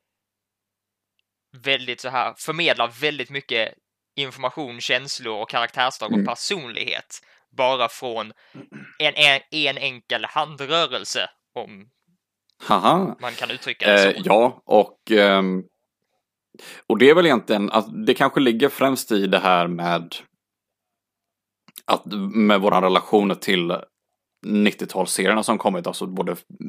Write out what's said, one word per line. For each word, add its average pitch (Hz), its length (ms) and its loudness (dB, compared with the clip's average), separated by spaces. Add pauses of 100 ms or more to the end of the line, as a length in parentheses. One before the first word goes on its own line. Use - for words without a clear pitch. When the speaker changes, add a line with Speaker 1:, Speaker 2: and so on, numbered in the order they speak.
(1600)
Speaker 1:
väldigt 123 440 -4
så 127 80 -10
här, 120 280 -4
förmedlar 143 520 -2 (120)
väldigt 147 300 -4
mycket 123 440 -4 (420)
information, 127 640 -8
känslor 127 600 -4
och 113 80 -10
karaktärsdrag 120 600 -4
och 117 80 -2
Speaker 2:
Mm. 101 80 0
Speaker 1:
personlighet 120 960 -8 (360)
bara 127 320 0
från 113 440 -8 (680)
en, 151 160 0
en, 143 260 4 (100)
en 143 280 -2
enkel 123 460 -6
handrörelse, 139 1080 -4 (240)
om 110 340 -16 (760)
Speaker 2:
Haha. 104 560 2
Speaker 1:
man 120 120 -8
kan 120 180 -8
uttrycka 120 400 -2
det 101 80 8
så. 98 100 6
Speaker 2:
Eh, 98 60 2 (100)
ja, 113 400 4
och, - 460 2
ehm, 98 520 4 (1200)
och 110 120 0
det 131 120 8
är 160 40 10
väl 175 120 6
egentligen, 107 440 0
alltså, 110 200 -2
det 110 240 0
kanske 139 260 0
ligger 123 280 2
främst 131 440 -2
i 98 140 2
det 92 120 2
här 87 280 2
med 85 480 -4 (1700)
att, - 200 0 (300)
med 104 260 4
våran 98 220 2
relation 95 580 2
till 87 360 -2 (680)
nittiotalsserierna 104 960 0
som 107 160 -2
kommit, 90 280 -4
alltså 92 200 -8
både 92 300 -6 (320)